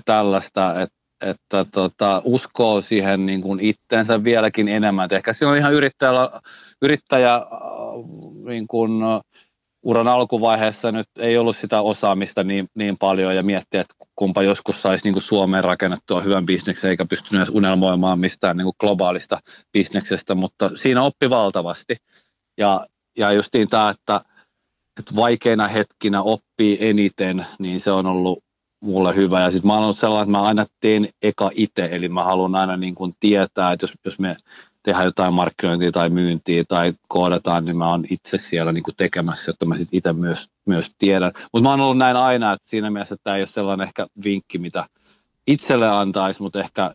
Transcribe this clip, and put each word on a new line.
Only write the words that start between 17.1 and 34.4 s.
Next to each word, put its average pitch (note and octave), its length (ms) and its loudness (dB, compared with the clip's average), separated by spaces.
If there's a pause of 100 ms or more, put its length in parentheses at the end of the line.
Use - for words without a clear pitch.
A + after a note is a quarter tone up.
edes F#2 160 0
unelmoimaan F#2 640 2
mistään F2+ 380 -2
niin F#2 80 -4
kuin F#2 140 -4
globaalista F#2 600 0 (340)
bisneksestä, G2 640 -2
mutta F#2 400 -2
siinä B2+ 280 2
oppi C#3 260 0
valtavasti. G2 680 -2 (600)
Ja, G2+ 300 0 (300)
ja G#2 140 2
justiin G#2 380 2
tää, G#2+ 200 2
että, G2+ 320 -2 (800)
että G#2 160 -10
vaikeina A2+ 520 2
hetkinä G#2 540 -2
oppii G#2 600 0
eniten, G2 640 0 (140)
niin F#2 200 -4
se G2+ 120 -2
on F#2+ 140 0
ollut F2+ 380 -2 (360)
mulle F#2 360 0
hyvä. F#2 260 4
Ja F2+ 100 2
sit F#2 120 -2
mä G#2 100 4
oon G#2+ 100 2
ollut G#2 140 0
sellainen, G#2+ 260 0
että G2+ 80 -2
mä G2+ 100 2
aina G#2+ 240 0 (140)
teen G#2+ 300 2 (120)
eka G2+ 340 0
ite, G2 360 -2
eli F2 180 -4
mä F2 140 -2
haluan F#2 320 0
aina F#2 220 0
niin F#2 180 -6
kuin F#2 240 -8
tietää, G2 520 2
että F2 120 -4
jos, F2+ 100 -6 (120)
jos F#2 140 -10
me F#2 160 -4 (480)